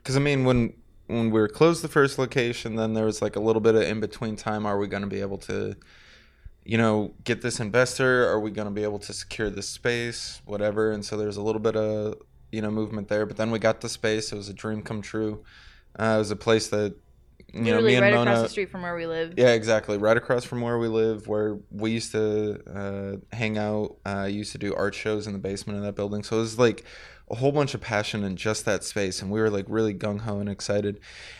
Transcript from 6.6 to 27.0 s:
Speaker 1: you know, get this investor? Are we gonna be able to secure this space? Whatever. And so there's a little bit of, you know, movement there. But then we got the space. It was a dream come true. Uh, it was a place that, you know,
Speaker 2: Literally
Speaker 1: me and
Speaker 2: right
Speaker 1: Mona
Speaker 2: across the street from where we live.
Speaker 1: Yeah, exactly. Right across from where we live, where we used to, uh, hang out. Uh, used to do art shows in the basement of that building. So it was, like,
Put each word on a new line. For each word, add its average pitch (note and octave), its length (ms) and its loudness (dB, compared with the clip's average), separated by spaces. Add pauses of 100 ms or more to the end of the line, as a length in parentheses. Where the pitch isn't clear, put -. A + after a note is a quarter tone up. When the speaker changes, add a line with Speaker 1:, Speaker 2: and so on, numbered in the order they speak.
Speaker 1:
you A2+ 140 0
know, G#2+ 340 2 (120)
get A2+ 180 -2
this A#2+ 180 -4
investor? B2 680 2
Are G2+ 140 2
we G#2+ 100 -4
gonna G#2 200 -6
be G#2 140 -4
able G#2 160 -4
to - 120 -12
secure - 380 -6
this G2 180 -8
space? A#2+ 760 -4
Whatever. G#2 460 0
And G#2 120 -4
so G#2+ 140 -6
there's G#2 180 -2
a G#2 60 -6
little A2 180 0
bit A2 160 2
of, G#2+ 380 2 (360)
you A2 120 -2
know, G#2 80 0
movement G#2+ 380 -2
there. G#2+ 180 4
But G2+ 100 -6
then A2+ 140 2
we A2+ 80 2
got A2 240 2
the A#2 80 -4
space. A2 420 0
It G#2+ 40 -6
was G2+ 120 -10
a G2 60 -12
dream G#2+ 260 -6
come G#2+ 220 -6
true. G#2+ 380 -4 (580)
Uh, A2 160 2
it A2 40 4
was G#2 120 2
a G2+ 60 -2
place A2+ 320 2
that, G#2 260 -2 (580)
you A2+ 100 -6
know, - 20 0 (140)
Speaker 2:
Literally A#2 100 6
Speaker 1:
me B2 80 8
and B2 80 6
Speaker 2:
right A#2+ 100 6
Speaker 1:
Mona A#2+ 160 4
Speaker 2:
across A#2 140 4
the - 60 0
street F#3+ 200 -6
from F#3 120 -10
where F3 120 -6
we E3 140 -6
live. E3 280 -4
Speaker 1:
Yeah, A#2+ 180 8
exactly. G#2+ 440 2
Right G#2+ 180 6
across A#2+ 280 0
from A#2+ 160 -6
where A#2+ 180 0
we A#2 80 0
live, A2 400 2
where G#2+ 320 0 (140)
we G#2+ 180 -2
used A2+ 220 -2
to, G#2+ 480 0 (120)
uh, G2 640 -8
hang G#2+ 220 0
out. G#2+ 380 -2 (100)
Uh, G2 240 -4
used G#2 220 -6
to - 60 -12
do G2+ 180 -4
art G2+ 180 0
shows G#2+ 320 -4
in G#2+ 60 -6
the G2 80 -6
basement G2 360 -6
of G2+ 80 -6
that G2+ 120 -6
building. G2+ 260 -4
So A2 140 -4
it A2+ 40 2
was, A2 200 -2
like, A2+ 240 4 (440)